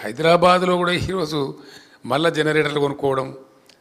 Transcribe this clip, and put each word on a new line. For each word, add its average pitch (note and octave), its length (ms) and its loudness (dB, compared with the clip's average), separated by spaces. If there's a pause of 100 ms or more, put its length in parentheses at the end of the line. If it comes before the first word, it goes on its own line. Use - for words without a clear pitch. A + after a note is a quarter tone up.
హైదరాబాద్లో F3 760 2
కూడా F3 140 0
ఈరోజు D#3 640 -4 (500)
మళ్ళా C#3+ 240 0
జనరేటర్లు D3+ 500 0
కొనుక్కోవడం, C#3 580 -2 (440)